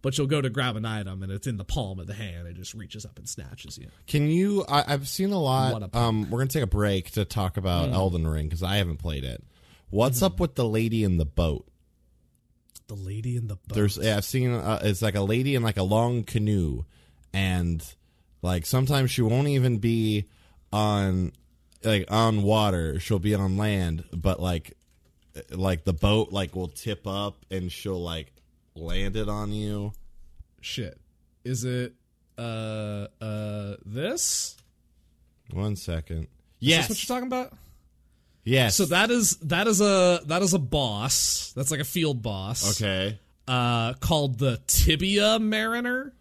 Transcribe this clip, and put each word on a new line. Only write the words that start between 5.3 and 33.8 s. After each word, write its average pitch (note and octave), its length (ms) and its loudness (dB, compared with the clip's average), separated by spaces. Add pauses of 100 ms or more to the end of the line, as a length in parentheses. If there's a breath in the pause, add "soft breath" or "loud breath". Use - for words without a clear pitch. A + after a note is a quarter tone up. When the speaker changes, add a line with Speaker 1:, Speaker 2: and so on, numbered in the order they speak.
Speaker 2:
a G3+ 80 0
lot, C3 360 2
Speaker 1:
What G#2+ 100 -6
a - 40 -8
punk. G2 60 -14 (300)
Speaker 2:
um, - 40 -8
we're A#2 120 -2
gonna C3+ 100 2
take C#3+ 140 0
a - 20 -2
break G2+ 460 2
to G#2 120 0
talk F#2 320 -2
about F2+ 340 2
Speaker 1:
Mm. - 20 0
Speaker 2:
Elden F2 340 2
Ring, D#2 240 -2
'cause E2 140 -4
I G2 140 0
haven't F2 180 0
played D2 260 -6
it. B1 220 -8 (460 soft breath)
What's B2 260 4
Speaker 1:
Mm-hmm. B2 80 2
Speaker 2:
up F3+ 160 2
with E3+ 160 0
the B2 120 2
lady A2 360 2
in F#2 140 4
the D#2+ 60 4
boat? D#2 440 0 (1200)
Speaker 1:
The G#2+ 60 -10
lady G#2 420 -6
in A#2 100 -4
the G2+ 80 -6
boat? - 220 -12
Speaker 2:
There's, G#2 200 4
yeah, G#2+ 200 2
I've G2+ 80 0
seen, B2+ 260 2
uh, G#2+ 320 0
it's G2+ 200 2
like G#2+ 120 2
a G#2 80 2
lady B2 320 2
in, B2 80 2
like, G#2+ 140 0
a G2 80 0
long A2+ 400 2
canoe, F#2+ 580 2 (500 soft breath)
and, F2+ 480 0 (640)
like, F2 240 0
sometimes C3 460 2
she B2+ 100 2
won't A#2+ 260 4
even B2+ 300 2
be A2 460 2 (480 soft breath)
on, G2+ 600 2 (520)
like, G#2 260 2
on A2 320 4
water. G2 560 2
She'll F#2+ 220 0
be G#2 160 2
on F#2+ 200 2
land, F#2+ 460 0 (100)
but, F2 280 0
like, F2 360 -4 (720)
like, F#2 340 -2
the F#2 100 2
boat, G#2 380 2
like, F#2+ 240 -4
will F2+ 120 -6
tip - 380 -8
up, G2+ 440 -6
and F#2 220 -4
she'll, F#2 300 -6
like, E2 300 -8 (420)
land F#2+ 420 -2
it G#2+ 120 -2
on G#2 240 -4
you. G#2 400 -4 (680)
Speaker 1:
Shit. - 380 -10 (460)
Is B2 200 -4
it, B2 300 -4 (440)
uh, A2 680 -6 (140)
uh, G#2 560 -6 (100)